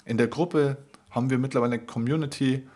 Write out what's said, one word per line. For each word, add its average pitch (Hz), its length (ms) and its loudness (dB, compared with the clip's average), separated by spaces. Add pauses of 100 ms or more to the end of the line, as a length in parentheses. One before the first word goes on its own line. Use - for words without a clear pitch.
In 117 120 -2
der 117 100 4
Gruppe 143 500 0 (340)
haben 127 180 0
wir 131 80 2
mittlerweile 123 380 0
eine 117 100 -8
Community 135 920 -2